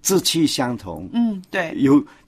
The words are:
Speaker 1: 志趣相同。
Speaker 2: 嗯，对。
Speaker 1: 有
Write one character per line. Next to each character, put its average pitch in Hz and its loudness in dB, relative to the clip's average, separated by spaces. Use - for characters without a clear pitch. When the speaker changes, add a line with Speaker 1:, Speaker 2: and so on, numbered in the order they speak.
Speaker 1:
志 185 2
趣 165 2
相 123 -2
同。 90 -12
Speaker 2:
嗯， 226 0
对。 180 -6
Speaker 1:
有 139 4